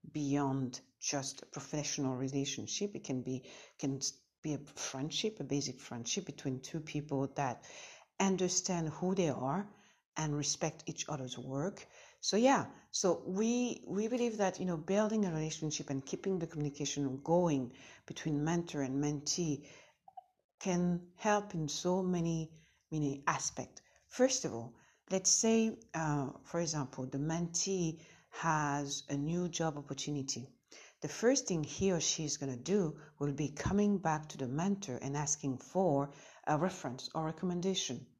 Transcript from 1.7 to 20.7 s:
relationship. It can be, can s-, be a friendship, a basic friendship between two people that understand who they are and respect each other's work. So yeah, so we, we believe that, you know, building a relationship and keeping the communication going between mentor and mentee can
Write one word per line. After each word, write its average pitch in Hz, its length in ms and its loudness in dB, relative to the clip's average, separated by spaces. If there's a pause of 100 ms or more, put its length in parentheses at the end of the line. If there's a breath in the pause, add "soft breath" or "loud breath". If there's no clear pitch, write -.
relationship. 139 800 -2
It - 80 -6
can 131 180 -2
be, 127 220 -4 (340 loud breath)
can 139 200 -2
s-, - 160 -4 (280)
be 156 120 -2
a 139 60 -4 (160)
friendship, - 680 -4
a - 20 -2
basic 139 380 -2
friendship 120 440 -4
between 131 360 -4
two - 180 -6
people 147 560 -2
that 135 300 -2 (520 loud breath)
understand 180 680 2
who 180 260 0
they 180 140 4
are 143 400 0 (480 loud breath)
and 156 180 2
respect 147 540 -2
each - 220 -6
other's 131 280 -6
work. 139 480 -4 (360 loud breath)
So - 160 2
yeah, 233 280 6 (260 loud breath)
so - 360 2
we, 226 580 2
we 208 220 -2
believe 233 300 0
that, 190 240 0
you 190 40 0
know, 175 120 2
building 208 480 2
a 180 60 0
relationship 156 580 -2
and 135 160 -2
keeping 190 340 -2
the 165 80 -2
communication 143 760 -2
going 160 520 4 (320 loud breath)
between 147 400 -2
mentor 170 360 0
and 135 220 0
mentee 147 600 -2 (960 loud breath)
can 175 400 2 (160)